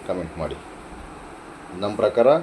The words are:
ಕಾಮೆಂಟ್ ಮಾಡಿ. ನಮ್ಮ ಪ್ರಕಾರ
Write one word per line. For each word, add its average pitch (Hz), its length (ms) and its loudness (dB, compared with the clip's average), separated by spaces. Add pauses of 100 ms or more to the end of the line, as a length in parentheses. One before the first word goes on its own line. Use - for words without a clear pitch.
ಕಾಮೆಂಟ್ 87 300 -4
ಮಾಡಿ. 78 200 -4 (1200)
ನಮ್ಮ 104 140 -2
ಪ್ರಕಾರ 107 320 6 (160)